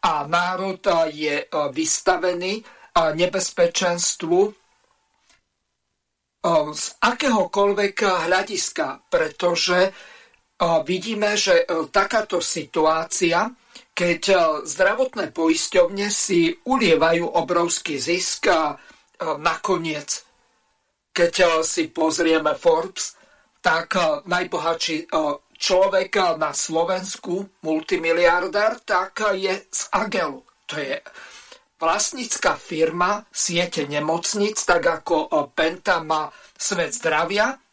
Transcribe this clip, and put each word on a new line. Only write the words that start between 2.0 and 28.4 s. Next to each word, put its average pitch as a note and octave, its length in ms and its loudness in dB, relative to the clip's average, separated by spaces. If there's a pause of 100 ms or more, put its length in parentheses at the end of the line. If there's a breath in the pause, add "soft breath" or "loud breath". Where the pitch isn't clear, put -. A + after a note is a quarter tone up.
e, G#3+ 40 -20 (520 loud breath)
nebezpečenstvu, F3 1300 0
e, G#3 40 -6 (2250)
z - 100 -2 (180)
akéhokoľvek G3+ 1000 2
hľadiska, F#3 1080 -2
pretože, E3+ 760 0
e, F#3+ 40 -2 (920 loud breath)
vidíme, G#3 560 -2
že, F3 240 4
e, D#3+ 280 -2
takáto G3+ 480 0
situácia, E3 1080 0 (440 loud breath)
keď, F3 380 -2
e, F#3+ 80 6 (260)
zdravotné G#3+ 720 -2
poisťovne F3 800 4
si E3+ 400 2 (160)
ulievajú E3+ 580 4
obrovský E3 680 0
zisk E3+ 500 0
a, D#3 300 2
e, - 0 - (640 loud breath)
nakoniec, D#3+ 800 -2 (880)
keď, E3+ 320 2
e, F3+ 40 6 (200)
si D#3+ 240 -2
pozrieme D#3+ 640 0
Forbes, E3 640 0 (400 soft breath)
tak, F3+ 400 -2
e, D#3 320 0
najbohatší, E3 720 -2
e, - 40 -10 (520)
človek, F#3+ 560 2
e, G3+ 80 2 (160)
na D3+ 160 -2
Slovensku, F#3 960 -2 (160)
multimiliardár, F3 1200 0